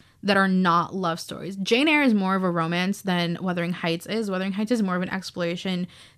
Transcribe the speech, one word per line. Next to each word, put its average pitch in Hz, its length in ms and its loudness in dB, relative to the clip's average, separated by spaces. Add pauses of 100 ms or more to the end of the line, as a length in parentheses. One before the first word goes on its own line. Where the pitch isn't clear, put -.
(240)
that 196 120 4
are 190 120 4
not 180 460 2
love 170 260 -2
stories. - 360 -12
Jane 226 320 2
Eyre 294 140 4
is 254 120 6
more 190 200 2
of 185 100 0
a 180 60 2
romance 175 520 0
than 175 380 0
Wuthering 175 320 -2
Heights 170 340 -2
is. 214 240 -2
Wuthering 190 220 -2
Heights 214 200 -2
is 226 100 4
more 185 140 0
of 180 60 0
an 185 80 -4
exploration 180 760 -4 (320)